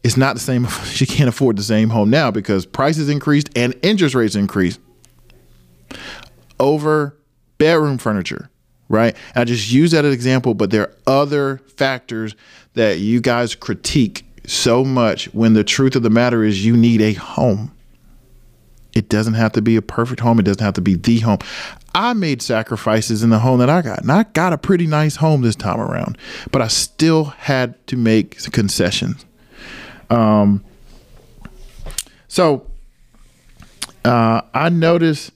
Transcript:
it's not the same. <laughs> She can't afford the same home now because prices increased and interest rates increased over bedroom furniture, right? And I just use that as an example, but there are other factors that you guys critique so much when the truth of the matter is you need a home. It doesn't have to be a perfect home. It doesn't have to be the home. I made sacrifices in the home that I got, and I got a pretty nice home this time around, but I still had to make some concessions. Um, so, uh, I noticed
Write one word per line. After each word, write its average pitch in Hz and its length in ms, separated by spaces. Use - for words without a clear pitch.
it's 117 120
not 135 180
the 117 60
same. 123 260
<laughs> - 180
She - 220
can't 135 220
afford 120 280
the 101 80
same 110 260
home 107 180
now 135 220
because 98 360
prices 147 420
increased 147 480
and 123 260
interest 175 320
rates 110 220
increased 95 420
over 147 560
bedroom 151 400
furniture, 98 500
right? 113 280
And 123 80
I - 20
just 117 280
use 160 180
that 156 140
as 147 60
an 135 40
example, 123 400
but 98 160
there 107 120
are - 140
other 139 580
factors 120 720
that 104 260
you 113 200
guys 120 360
critique - 680
so 123 380
much 123 400
when 110 200
the 107 100
truth 131 320
of 123 80
the 113 60
matter 117 340
is 101 200
you 117 120
need 117 240
a 107 140
home. 107 580
It 110 160
doesn't 110 260
have 113 180
to 110 100
be 113 140
a 107 60
perfect 123 380
home. 117 180
It 98 60
doesn't 98 180
have 101 120
to 95 60
be 95 140
the 117 260
home. 110 180
I 233 180
made 160 300
sacrifices 110 800
in 117 80
the 110 100
home 127 180
that 123 120
I 170 120
got, 120 180
and 127 120
I 214 120
got 170 280
a 151 60
pretty 175 280
nice 151 300
home 151 260
this 110 140
time 110 240
around, - 380
but 135 100
I 110 60
still 160 560
had 131 640
to 127 80
make 110 420
some - 140
concessions. - 720
Um, 107 560
so, 151 380
uh, 117 380
I 147 140
noticed 165 680